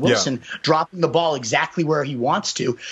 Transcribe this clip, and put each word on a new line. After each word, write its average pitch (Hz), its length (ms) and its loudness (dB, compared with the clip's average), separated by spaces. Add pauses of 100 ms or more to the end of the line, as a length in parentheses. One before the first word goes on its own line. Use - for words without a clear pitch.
(100)
Wilson 117 320 0 (180)
dropping 165 400 0
the 160 80 4
ball 160 280 2
exactly 143 480 -2
where 151 200 0
he 139 120 -6
wants 151 380 0
to. 123 220 -2 (160)